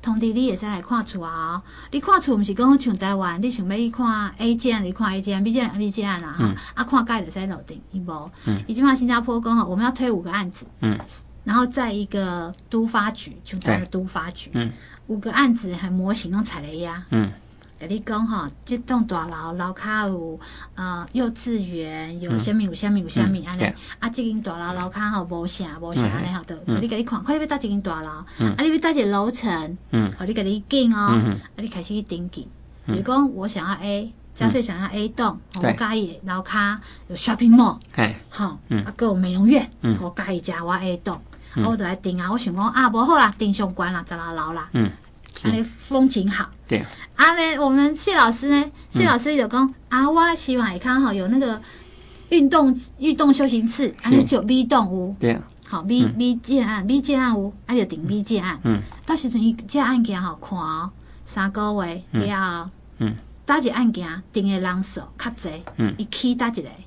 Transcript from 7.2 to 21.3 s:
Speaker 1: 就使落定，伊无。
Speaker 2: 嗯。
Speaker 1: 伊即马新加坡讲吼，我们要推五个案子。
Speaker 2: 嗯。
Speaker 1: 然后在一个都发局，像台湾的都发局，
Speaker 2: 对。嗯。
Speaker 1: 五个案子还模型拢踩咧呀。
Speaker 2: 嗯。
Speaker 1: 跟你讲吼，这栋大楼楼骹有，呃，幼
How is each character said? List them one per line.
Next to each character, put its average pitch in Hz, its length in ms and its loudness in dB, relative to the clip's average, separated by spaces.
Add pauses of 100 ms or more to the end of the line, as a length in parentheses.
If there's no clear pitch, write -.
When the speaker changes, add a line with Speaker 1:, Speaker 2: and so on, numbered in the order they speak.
Speaker 1:
就 165 100 -8
使 190 160 -6
落 185 180 -6
定， - 160 -16 (120)
伊 190 80 -6
无。 165 300 -10 (160)
Speaker 2:
嗯。 101 200 0
Speaker 1:
伊 226 80 -4
即 247 80 0
马 269 100 6
新 254 140 2
加 240 140 2
坡 233 200 -2
讲 226 160 2
吼， 202 120 2
我 180 80 -2
们 214 80 2
要 247 80 2
推 254 180 -2
五 196 100 0
个 175 120 -8
案 190 180 -4
子。 - 160 -16 (140)
Speaker 2:
嗯。 107 180 0 (460)
Speaker 1:
然 214 100 0
后 247 100 6
在 247 280 -2
一 208 140 -4
个 180 460 -4 (160)
都 226 160 0
发 226 280 0
局， - 320 -14
像 190 160 -10
台 220 140 2
湾 196 60 0
的 180 60 -4
都 185 160 -4
发 175 300 -6
局， - 180 -16
Speaker 2:
对。 120 140 -2
嗯。 113 80 -4 (340)
Speaker 1:
五 220 120 -4
个 220 120 -6
案 247 240 4
子 190 220 -4
还 180 120 -6
模 185 240 0
型 180 200 -4
拢 202 100 0
踩 180 200 -6
咧 151 160 -10
呀。 170 320 -8
Speaker 2:
嗯。 107 200 2 (460)
Speaker 1:
跟 160 140 -10
你 208 100 -2
讲 220 260 -2
吼， 202 200 -4 (180)
这 240 140 -4
栋 247 260 0
大 175 220 -4
楼 165 320 -10
楼 180 160 -4
骹 214 340 -2
有， 165 320 -6 (360)
呃， 180 360 -8
幼 254 200 0